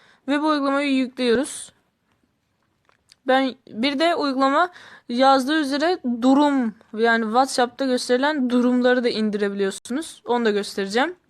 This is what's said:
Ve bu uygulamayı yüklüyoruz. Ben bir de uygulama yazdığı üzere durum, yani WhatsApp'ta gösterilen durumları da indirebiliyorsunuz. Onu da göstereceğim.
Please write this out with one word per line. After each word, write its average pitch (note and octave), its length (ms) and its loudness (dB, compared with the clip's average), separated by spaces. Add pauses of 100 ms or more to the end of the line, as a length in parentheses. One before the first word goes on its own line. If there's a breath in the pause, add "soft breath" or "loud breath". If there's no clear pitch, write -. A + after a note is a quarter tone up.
(280 soft breath)
Ve C#4+ 140 0
bu D#4 60 0
uygulamayı C#4 460 0
yüklüyoruz. B3+ 800 -2 (1600)
Ben C4 280 0 (120)
bir C4 320 -2
de E4 160 2
uygulama C#4 540 0 (400 loud breath)
yazdığı C4+ 500 2
üzere D4 380 -2 (240)
durum, C4+ 540 2 (180)
yani A3+ 300 0
WhatsApp'ta B3 600 0
gösterilen B3+ 640 0
durumları B3 540 2
da A#3+ 60 0
indirebiliyorsunuz. G3+ 1160 -4
Onu A#3+ 200 0
da G#3+ 60 2
göstereceğim. G3+ 640 -4 (140)